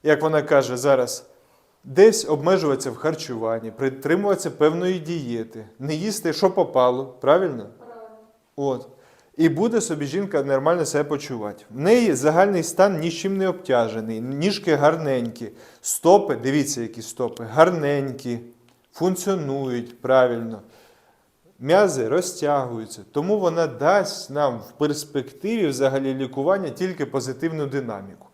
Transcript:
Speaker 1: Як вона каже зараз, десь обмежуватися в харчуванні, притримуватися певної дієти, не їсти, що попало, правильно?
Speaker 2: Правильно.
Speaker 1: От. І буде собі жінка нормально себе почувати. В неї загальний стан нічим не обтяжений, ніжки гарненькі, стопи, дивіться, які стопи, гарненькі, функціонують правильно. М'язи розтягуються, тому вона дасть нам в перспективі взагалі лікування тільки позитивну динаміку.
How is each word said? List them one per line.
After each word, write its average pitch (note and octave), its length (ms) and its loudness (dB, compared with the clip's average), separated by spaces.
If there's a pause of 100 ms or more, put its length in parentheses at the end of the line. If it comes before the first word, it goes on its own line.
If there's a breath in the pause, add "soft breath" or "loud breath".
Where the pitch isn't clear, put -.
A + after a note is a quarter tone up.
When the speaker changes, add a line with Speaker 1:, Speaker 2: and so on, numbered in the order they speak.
Speaker 1:
Як D3+ 200 4
вона D#3 200 2
каже C3 340 2
зараз, B2+ 500 0 (580 soft breath)
десь F3+ 440 6
обмежуватися D3 640 0
в A2 60 -10
харчуванні, A2+ 720 -4
притримуватися D#3 800 -2
певної F3 480 0
дієти, A#2+ 680 -8 (140)
не D3 160 -6
їсти, F#3 380 -4
що F#3+ 180 2
попало, C3 560 2
правильно? C#3 600 2 (120)
Speaker 2:
Правильно. - 380 -20 (400)
Speaker 1:
От. C#3 320 -4 (480 soft breath)
І D#3+ 120 4
буде G#3 320 0
собі D3 260 -6
жінка E3+ 360 -2
нормально D3 420 0
себе D3 200 -2
почувати. B2+ 680 -8
В B2+ 100 -12
неї G#3+ 340 4
загальний E3 480 2
стан F#3 380 2
нічим E3+ 360 -4
не F#3+ 120 0
обтяжений, A2+ 720 -2
ніжки D#3 540 0
гарненькі, C3+ 720 0 (320 loud breath)
стопи, E3 560 4
дивіться, B2+ 460 -2
які A2+ 200 -10
стопи, A#2+ 420 -8
гарненькі, C#3 960 0 (540)
функціонують C#3 1080 -4
правильно. A#2 640 2 (1000 soft breath)
М'язи D3+ 460 2
розтягуються, C3 920 -2 (120)
тому F#3+ 260 0
вона E3 280 0
дасть D#3 640 0
нам C3+ 280 -2
в - 140 -18
перспективі D3+ 920 -4
взагалі C3+ 480 0
лікування C#3 540 -2
тільки D#3+ 380 -4
позитивну C#3 600 -4
динаміку. A2+ 680 -8